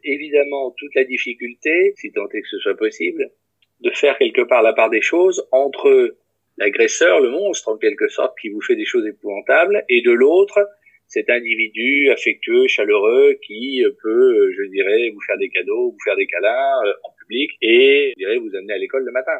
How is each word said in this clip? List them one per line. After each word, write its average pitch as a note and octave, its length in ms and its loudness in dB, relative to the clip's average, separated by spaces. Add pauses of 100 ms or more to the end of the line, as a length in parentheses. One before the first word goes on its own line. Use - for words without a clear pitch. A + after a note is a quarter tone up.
évidemment C#3+ 720 -2
toute C#3+ 180 -10
la C3 80 2
difficulté, C3 960 -4
si - 160 -16
tant G2+ 160 -6
est G#2+ 120 -10
que - 60 -14
ce G#2 120 -10
soit G2 180 -4
possible, B2 520 -6 (520)
de - 100 -4
faire C#3 260 0
quelque B2 240 0
part A#2+ 200 2
la A2 100 4
part A2+ 180 2
des A2 120 -2
choses F3+ 500 0
entre C3+ 640 2 (420)
l'agresseur, A2+ 600 2
le B2+ 100 4
monstre F3+ 380 -4
en A2 100 -2
quelque G#2+ 300 0
sorte, - 320 -4
qui A#2 100 -10
vous G#2 120 -10
fait A#2 160 0
des G#2+ 80 -4
choses A2 200 -2
épouvantables, C3 840 0
et A#2+ 120 2
de A#2+ 100 4
l'autre, D#3+ 480 4 (500)
cet A2 200 -4
individu A#2 800 0
affectueux, A#2 580 0
chaleureux, A2+ 800 2
qui, B2 360 -4
euh, G#2+ 100 2 (120)
peut, A2 60 -4
euh, A2 480 4
je G2 120 -4
dirais, G2+ 440 0
vous G2+ 80 -20
faire G2+ 160 -4
des F#2+ 100 -4
cadeaux, A2 440 -4
vous - 120 -14
faire G2 140 -2
des G2 100 -2
câlins, B2 580 -2
euh, G2+ 60 0 (140)
en - 60 -18 (100)
public, C3 300 -6 (100)
et, C3+ 560 4
je F#2 80 -10
dirais, A2 140 -2
vous G#2+ 180 -10
amener G2 160 -10
à G2 40 -6
l'école B2+ 280 -6
le A#2+ 80 -10
matin. B2+ 260 -6